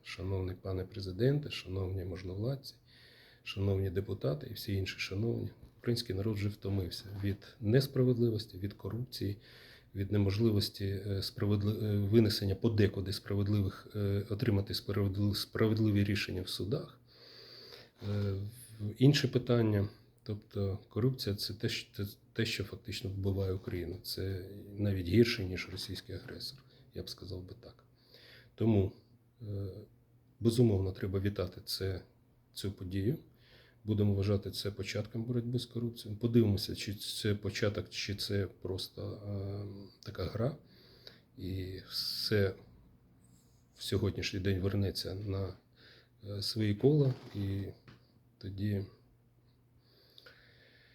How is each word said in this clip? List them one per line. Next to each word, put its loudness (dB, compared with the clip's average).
шановний -4
пане -4
президенте, 0
шановні -4
можновладці, -6
шановні 0
депутати -2
і -10
всі -4
інші -2
шановні. -2
Український -2
народ 0
вже 0
втомився -2
від 0
несправедливості, 4
від -6
корупції, -6
від -2
неможливості, 4
е, -2
справедли-, 2
е, 2
винесення 6
подекуди 2
справедливих, 0
е, 0
отримати 2
справедли-, 0
справедливі 4
рішення 0
в -6
судах. -4
Е, 0
в-, -4
інше 6
питання, 4
тобто -4
корупція — 0
це -6
те, -4
що, -6
це -6
те, 0
що -4
фактично -8
вбиває 0
Україну. -6
Це -6
навіть 0
гірше, 6
ніж -6
російський -8
агресор, -12
я -8
б -12
сказав -10
би -14
так. -20
Тому, 6
е, -10
безумовно, 4
треба -2
вітати -2
це, -4
цю -6
подію. -2
Будемо 4
вважати 2
це -4
початком -6
боротьби -2
з -4
корупцією. -6
Подивимося, 6
чи -6
це -2
початок, -2
чи -6
це -2
просто, -6
е, -6
така -6
гра. -2
І -4
все 0
в -12
сьогоднішній 0
день 0
вернеться 0
на, -4
е, -6
свої 0
кола. 6
І -2
тоді, -2